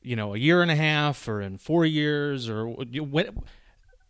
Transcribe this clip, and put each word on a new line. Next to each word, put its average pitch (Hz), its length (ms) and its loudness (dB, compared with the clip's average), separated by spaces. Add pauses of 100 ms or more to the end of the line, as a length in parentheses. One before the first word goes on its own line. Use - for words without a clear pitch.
you 123 120 -6
know, 104 200 -4
a - 20 -4
year 160 240 6
and 170 80 2
a 160 60 2
half 151 520 0
or 107 140 -2
in 95 160 -6
four 165 300 2
years 147 600 0
or 110 220 -4
w-, 123 320 -8
y-, 147 80 -6
when, 170 340 -2 (680)